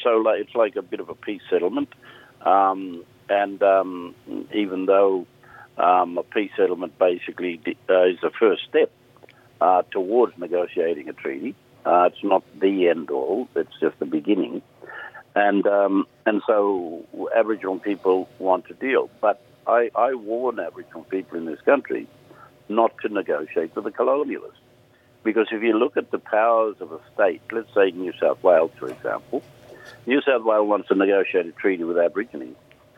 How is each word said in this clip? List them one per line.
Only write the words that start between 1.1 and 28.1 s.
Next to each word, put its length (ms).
peace 340
settlement, 380
um, 640
and, 340
um, 500
even 340
though, 380
um, 400
a 60
peace 340
settlement 420
basically 580
di-, 200
uh, 140
is 180
the 100
first 360
step, 240
uh, 300
towards 460
negotiating 720
a 60
treaty, 420
uh, 260
it's 120
not 200
the 300
end 200
all, 460
it's 240
just 200
the 60
beginning. 560
And, 320
um, 400
and 220
so 580
Aboriginal 440
people 500
want 260
to 80
deal. 380
But 180
I, 280
I 200
warn 440
Aboriginal 440
people 340
in 80
this 160
country 460
not 360
to 60
negotiate 640
with 100
the 60
colonialists. 640
Because 280
if 100
you 160
look 200
at 120
the 80
powers 640
of 100
a 80
state, 280
let's 240
say 160
New 280